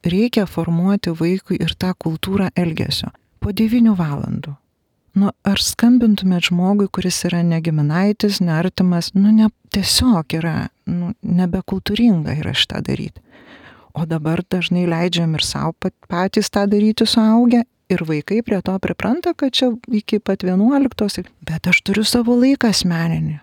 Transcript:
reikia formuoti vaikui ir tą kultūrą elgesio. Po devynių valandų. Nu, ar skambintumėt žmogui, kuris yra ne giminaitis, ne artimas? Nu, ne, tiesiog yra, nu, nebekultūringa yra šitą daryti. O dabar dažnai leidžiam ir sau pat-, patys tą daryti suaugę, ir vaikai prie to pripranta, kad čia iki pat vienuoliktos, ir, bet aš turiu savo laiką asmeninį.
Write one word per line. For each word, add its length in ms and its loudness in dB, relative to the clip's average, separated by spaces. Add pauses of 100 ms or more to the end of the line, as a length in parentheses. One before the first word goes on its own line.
reikia 440 0
formuoti 640 -2
vaikui 480 -2
ir 160 -4
tą 180 -2
kultūrą 640 -4
elgesio. 560 -4 (280)
Po 120 -4
devynių 460 2
valandų. 580 -4 (600)
Nu, 160 2 (120)
ar 140 0
skambintumėt 920 2
žmogui, 380 2
kuris 380 -4
yra 180 0
ne 180 2
giminaitis, 800 0
ne 120 0
artimas? 640 0
Nu, 180 4
ne, 180 6 (200)
tiesiog 640 0
yra, 360 -2 (160)
nu, 360 -4
nebekultūringa 1160 0
yra 140 -4
šitą 280 -2
daryti. 400 -6 (720)
O 120 -4
dabar 400 -4
dažnai 400 -2
leidžiam 480 0
ir 100 -4
sau 300 -4
pat-, 220 -6 (120)
patys 420 -2
tą 200 0
daryti 360 2
suaugę, 580 4 (260)
ir 140 0
vaikai 400 -2
prie 180 -2
to 180 -2
pripranta, 540 -2
kad 220 -2
čia 160 2 (160)
iki 320 -2
pat 240 -4
vienuoliktos, 760 0
ir, 100 -16 (100)
bet 260 -6
aš 140 2
turiu 260 0
savo 300 2
laiką 360 2
asmeninį. 680 -2